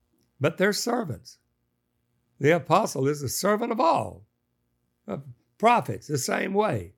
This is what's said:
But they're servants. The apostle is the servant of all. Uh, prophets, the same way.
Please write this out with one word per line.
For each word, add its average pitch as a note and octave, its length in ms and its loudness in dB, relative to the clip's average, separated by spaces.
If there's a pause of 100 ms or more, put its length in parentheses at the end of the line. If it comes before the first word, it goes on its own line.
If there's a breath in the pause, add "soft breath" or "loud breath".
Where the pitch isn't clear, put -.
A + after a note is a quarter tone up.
(400)
But D#3+ 160 0
they're G3 160 2
servants. G#3+ 640 -6 (1000)
The C#3 140 4
apostle D#3+ 560 2
is D3 140 -2
the C3 60 -6
servant G#3+ 440 0
of A3+ 80 -2
all. G#2+ 440 2 (840)
Uh, F#3+ 100 -6 (400)
prophets, G#3 480 2
the D3 100 -4
same G3 380 -4
way. D3+ 440 -2